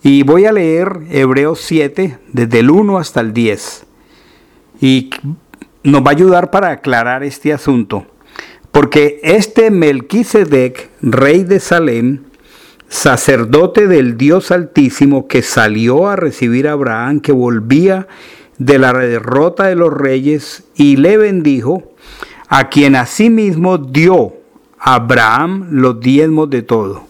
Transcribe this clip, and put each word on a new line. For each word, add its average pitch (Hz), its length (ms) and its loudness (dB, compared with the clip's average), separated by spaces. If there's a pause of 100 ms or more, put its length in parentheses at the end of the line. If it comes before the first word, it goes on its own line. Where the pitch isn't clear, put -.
Y 139 220 4
voy 160 220 4
a 220 80 2
leer 180 480 -2 (100)
Hebreos 143 500 0
siete, 151 580 -4 (100)
desde 120 320 0
el 123 100 4
uno 196 280 2
hasta 151 220 -6
el 113 120 -6
diez. 110 520 -4 (960)
Y 131 300 0 (720)
nos 139 200 2
va 139 100 4
a - 0 -
ayudar 180 380 2
para 185 200 -2
aclarar 123 540 -4
este 147 280 -6
asunto. 120 540 -4 (640)
Porque 147 500 2
este 220 480 2
Melquisedec, 151 1160 0 (140)
rey 139 420 2
de 190 160 0
Salem, 135 600 -2 (680)
sacerdote 147 1000 0
del 131 300 2
Dios 147 340 0
Altísimo, 143 760 0
que 123 140 0
salió 117 640 0
a 202 80 -4
recibir 135 520 -2
a 151 40 -2
Abraham, 135 480 -4
que 143 120 -2
volvía 131 760 0 (480)
de 135 220 0
la 131 160 2
derrota 127 680 -2
de 190 100 0
los 170 180 0
reyes, 139 720 -4 (100)
y 143 220 4
le 180 220 2
bendijo, 165 720 -2 (560)
a 135 220 0
quien 143 260 4
asimismo 185 800 0
dio 143 600 0 (420)
a 131 160 0
Abraham 127 760 0
los 127 300 0
diezmos 151 480 0
de 127 140 -4
todo 104 480 -4